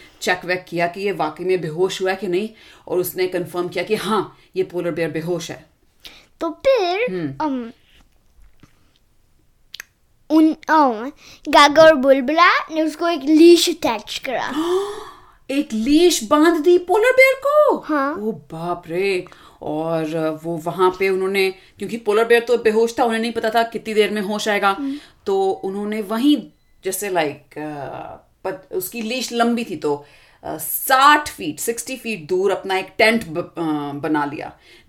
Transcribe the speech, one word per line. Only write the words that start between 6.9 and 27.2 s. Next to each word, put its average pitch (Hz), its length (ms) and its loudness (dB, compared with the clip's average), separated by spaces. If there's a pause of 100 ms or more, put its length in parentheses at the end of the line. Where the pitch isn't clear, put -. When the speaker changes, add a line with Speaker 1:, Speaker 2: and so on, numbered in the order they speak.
Speaker 1:
हम्म। 330 300 -6
Speaker 2:
अम, 254 300 -4 (2500)
उन, 311 260 4 (140)
अम, 269 420 2 (380)
गागा 294 340 8
और 320 120 10
बुलबुला 285 640 4
ने 320 220 -4
उसको 311 260 -2
एक 330 160 -2
लीश 330 460 8
अटैच 240 560 -6
करा। 180 220 -4
Speaker 1:
<gasps> - 60 -6 (960)
एक 285 220 -2
लीश 294 500 2
बांध 302 400 2
दी 349 140 6
पोलर 359 260 2
बेयर 523 320 6
को? 554 420 2
Speaker 2:
हाँ। 294 380 -4
Speaker 1:
ओ 214 160 -6
बाप 170 560 -10
रे। 180 380 -2 (360)
और 160 840 -4
वो 165 140 -6
वहां 175 340 0
पे 190 180 -2
उन्होंने, 190 420 0
क्योंकि 196 460 -12
पोलर 220 280 2
बेयर 233 160 6
तो 233 160 0
बेहोश 226 420 2
था, 269 40 2
उन्हें 226 180 0
नहीं 233 100 -4
पता 226 180 -4
था 226 140 2
कितनी 226 300 -8
देर 208 160 4
में 208 120 -4
होश 208 260 -4
आएगा, 202 220 2
Speaker 2:
हम्म। 277 260 -4 (300)
Speaker 1:
तो 190 260 0
उन्होंने 208 500 -6
वहीं 226 420 0 (420)
जैसे, 190 240 -6
like, 156 480 -4